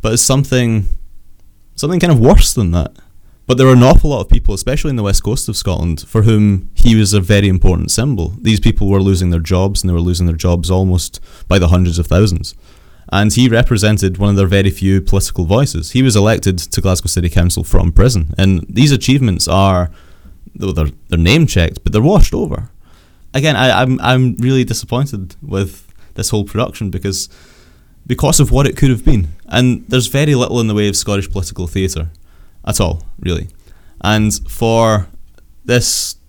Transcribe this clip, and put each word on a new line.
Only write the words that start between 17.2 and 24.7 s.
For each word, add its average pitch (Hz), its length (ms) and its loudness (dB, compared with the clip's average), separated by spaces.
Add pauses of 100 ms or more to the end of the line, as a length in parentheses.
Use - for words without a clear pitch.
Council 85 360 0
from 87 260 2
prison. 90 460 2
And 95 320 0
these 143 240 2
achievements 127 560 0
are, 92 420 0 (640)
though 98 160 -6
they're, 76 200 -2 (180)
they're 82 100 -2
name-checked, 92 640 0
but - 80 -2
they're 107 100 0
washed 196 320 4
over. - 360 -6 (640)
Again, 143 240 0
I, 117 240 2
I'm, 127 180 0
I'm 127 380 2
really 127 260 0
disappointed 110 800 -6